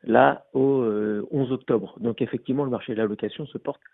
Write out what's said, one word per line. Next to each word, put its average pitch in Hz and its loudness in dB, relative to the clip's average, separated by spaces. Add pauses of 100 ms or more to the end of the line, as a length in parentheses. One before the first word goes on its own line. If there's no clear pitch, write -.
là 135 4
au, 135 2
euh, 107 -2
onze 135 -2
octobre. 113 -2
Donc 117 -2
effectivement, 131 -2
le 131 -2
marché 117 -6
de 107 -4
la 110 2
location 107 -6
se - -12
porte - -8 (120)